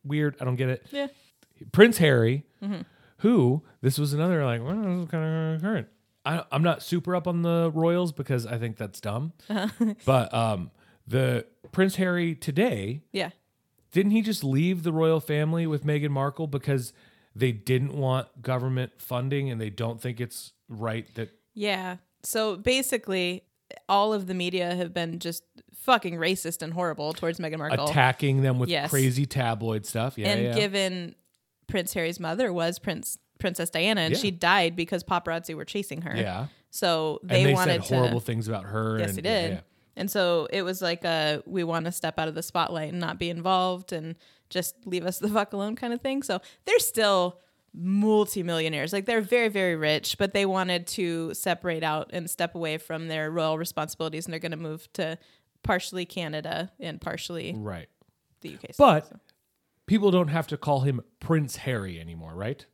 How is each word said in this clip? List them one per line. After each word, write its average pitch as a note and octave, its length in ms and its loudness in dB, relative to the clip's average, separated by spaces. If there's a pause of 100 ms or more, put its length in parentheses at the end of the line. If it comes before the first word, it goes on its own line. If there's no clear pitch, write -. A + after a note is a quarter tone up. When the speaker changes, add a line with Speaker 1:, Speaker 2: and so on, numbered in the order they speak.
Speaker 1:
Weird. D3 380 2
I B2+ 40 -2
don't B2+ 100 2
get B2+ 140 0
it. B2+ 220 -4
Speaker 2:
Yeah. C#4 160 -2 (640)
Speaker 1:
Prince A3+ 280 10
Harry, C3 440 6 (200)
Speaker 2:
Mm-hmm. G3 180 -6 (380)
Speaker 1:
who, D#3 440 4 (180)
this C3+ 180 2
was C#3+ 140 0
another, D#3+ 300 2
like, A#2+ 200 0
well, D#3+ 180 -4
this F3+ 240 0
is - 60 -10
kinda D#3+ 500 -2
current. F#3 260 -2 (380)
I, D3+ 260 0
I'm D3 120 2
not E3+ 200 2
super F3+ 320 -2
up F3 120 -2
on E3+ 160 0
the E3+ 300 2
royals E3+ 380 2
because B2+ 360 -2
I A#2 100 -4
think A2+ 200 -4
that's G#2 220 -8
dumb. A#2+ 320 -4 (180)
Speaker 2:
Uh-huh. G#3+ 500 0
<laughs> - 60 -14
Speaker 1:
But, C3 280 4
um, A2 380 0 (380)
the B2 360 0 (260)
Prince F#3+ 260 2
Harry F3 380 0
today, C3+ 680 0 (100)
Speaker 2:
Yeah. D#3 160 -2 (640)
Speaker 1:
didn't G3+ 180 4
he A3+ 100 6
just G3+ 220 0
leave D#3+ 400 2
the E3+ 80 0
royal D#3+ 300 4
family D#3 460 0
with D3 180 -2
Meghan D3 240 2
Markle C#3 380 -2
because C#3 440 -2 (440)
they B2 180 2
didn't B2+ 400 0
want C3 480 -2
government B2+ 560 -2
funding C3+ 520 -4
and A2+ 120 -4
they G#2+ 80 -4
don't A2+ 320 -4
think A#2+ 180 -6
it's - 320 -8 (160)
right A2+ 380 -4 (100)
that A2+ 140 -6 (240)
Speaker 2:
Yeah. F#3+ 440 -4 (260)
So A3 340 -2
basically, G3+ 840 0 (440)
all G3+ 260 4
of G3 140 -2
the F#3 60 -4
media F3+ 420 -2
have F3+ 180 -4
been E3+ 260 -4
just E3+ 240 -8 (320)
fucking G3+ 400 2
racist E3 460 -2
and E3 120 -6
horrible D#3 400 -2
towards E3+ 260 -4
Meghan D#3+ 200 -4
Markle. C#3+ 300 0
Speaker 1:
attacking C3+ 520 4
them B2+ 180 2
with B2 100 0
Speaker 2:
Yes. D#3 200 -2
Speaker 1:
crazy C3+ 360 2
tabloid A2+ 600 -2
stuff. A#2 320 -4
Yeah, G#2 120 -2
Speaker 2:
And A2 140 2
Speaker 1:
yeah. A#2+ 120 0
Speaker 2:
given F#3+ 600 -2 (520)
Prince F#3 260 -4
Harry's F3 260 -2
mother F#3 320 -2
was F3 280 -2
Prince, - 380 -6 (220)
Princess F3+ 300 -2
Diana, F#3+ 320 2
and D#3+ 120 2
Speaker 1:
Yeah. - 60 0
Speaker 2:
she G#3+ 120 0
died F3 440 2
because F3 300 -4
paparazzi E3+ 500 -4
were - 100 -10
chasing F3+ 360 -8
her. - 160 -6
Speaker 1:
Yeah. G2+ 300 -4 (220)
Speaker 2:
So D#3+ 520 -2
Speaker 1:
And F#3 100 -12
Speaker 2:
they - 140 6
Speaker 1:
they C#3 80 8
Speaker 2:
wanted - 320 2
Speaker 1:
said - 120 2
horrible A#2+ 220 4
Speaker 2:
to A2+ 60 -6
Speaker 1:
things A2+ 240 -2
about G2 160 -4
her A2 340 -2
Speaker 2:
Yes, G#2 100 0
Speaker 1:
and F#2+ 80 -4
Speaker 2:
they - 40 -6
did. F#3 300 0
Speaker 1:
yeah, F#2 40 -2
yeah. - 60 -10 (360)
Speaker 2:
And F#3+ 120 -4
so F3 440 2
it G3 80 -2
was F#3 200 -4
like E3+ 220 -2
a, D#3 420 0
"We F3+ 200 -2
wanna E3 260 -2
step - 280 -4
out D#3+ 100 -2
of D#3 60 -8
the - 80 -6
spotlight D#3+ 480 -4
and F3 100 -6
not E3+ 180 -6
be E3+ 100 -2
involved F#3 640 0
and E3 240 -8 (340)
just - 260 -4 (100)
leave F3+ 200 -2
us F#3 140 -4
the G#3 80 -2
fuck G#3 240 0
alone" G#3 240 -4
kind A#3+ 160 -6
of A#3+ 100 -4
thing. C4+ 220 -2
So C4+ 160 -2 (260)
they're G#4+ 140 4
still F#3+ 640 2 (320)
multimillionaires. F3 1200 2
Like, G3 120 -2
they're A#3 160 2
very, A3+ 280 4
very F#3 260 2
rich, D#3 420 0
but G3 160 0
they G3 120 4
wanted F#3 420 0
to E3 460 -2
separate E3+ 500 -2
out D#3 300 -2
and E3+ 160 -6
step E3+ 260 -4
away D#3+ 220 -2
from D#3+ 300 -8
their D#3 240 -4
royal D#3+ 260 0
responsibilities, D#3+ 680 -6
and E3+ 80 -8
they're D#3+ 60 -8
gonna E3 180 -6
move D#3+ 360 -10
to E3 240 -4 (460)
partially F3+ 420 -2
Canada D#3+ 720 -6
and D#3+ 220 -10
partially E3 560 -8
Speaker 1:
Right. G2+ 320 -10 (520)
Speaker 2:
the E3+ 80 -14
U C#3+ 80 -16
K. - 200 -16
Speaker 1:
But F3 320 6
Speaker 2:
So. - 100 -20 (640)
Speaker 1:
people G3+ 260 4
don't F3+ 180 4
have D#3+ 180 0
to D3 100 -6
call C#3+ 240 0
him C3 200 0 (180)
Prince D#3 380 0
Harry G2 420 -4
anymore, E2 360 -12
right? G#2 380 -6